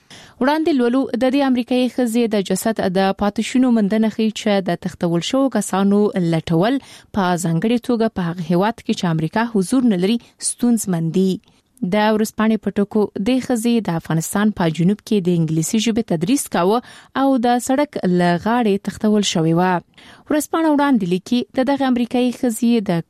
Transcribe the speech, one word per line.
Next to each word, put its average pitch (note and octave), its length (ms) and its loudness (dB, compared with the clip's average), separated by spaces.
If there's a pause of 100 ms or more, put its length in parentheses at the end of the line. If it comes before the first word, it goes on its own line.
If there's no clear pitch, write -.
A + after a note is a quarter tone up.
(140)
وړاندې D4+ 680 -2
لولو، A#3+ 200 2 (220)
د - 20 2 (100)
دې C#4 120 2
امریکایي B3+ 480 0
ښځې A#3+ 300 0 (100)
د G3+ 160 0
جسد G3+ 320 -2 (160)
د F#3+ 240 2
پاتې G#3 300 -2
شونو B3+ 260 2
موندنه G#3+ 380 2
ښیي A3 120 0 (120)
چې G3 280 0
د F3 160 -2
تښتول E3+ 460 -2
شوو C4+ 260 2
کسانو G3 460 2 (320)
لټول E3+ 440 0 (380)
په G3+ 80 0 (200)
ځانګړې G3+ 340 0 (100)
توګه A3+ 200 0 (120)
په F3 80 -4
هغه E3 220 -8
هیواد F#3+ 340 0
کې A3+ 160 -4
چې F#3+ 140 -2
امریکا D#3+ 320 -2 (100)
حضور A#3+ 380 2
نه F3 100 0
لري A3+ 140 2 (320)
ستونزمن F#3 680 0
دي. F#3+ 80 4 (680)
د - 20 2 (160)
ورځپاڼې A3 440 0 (100)
په G3 100 -4
ټکو، G3+ 260 0 (240)
دې B3+ 100 2 (100)
ښځې A#3 260 0 (160)
د E3 140 -2
افغانستان G3+ 580 0
په E3 160 0
جنوب F3+ 300 0
کې G#3+ 180 0
د F#3 40 2 (100)
انګلیسي D#3+ 480 0
ژبې A3+ 160 0 (100)
تدریس F3+ 340 0 (120)
کاوه G3+ 200 2 (440)
او C#4 40 2 (220)
د B3 180 2
سړک C#4+ 380 -2
له F3 240 2 (160)
غاړې A3 400 0
تښتول G#3 480 0
شوې E3 260 2
وه. F#3 140 2 (560)
ورځپاڼه D#4 400 0
وړاندې C#4 360 2 (120)
لیکي، A#3+ 260 -2 (140)
د B3+ 160 0
دغې C4+ 180 0
امریکایي B3 480 0
ښځې A#3 320 0 (220)
د E3 160 0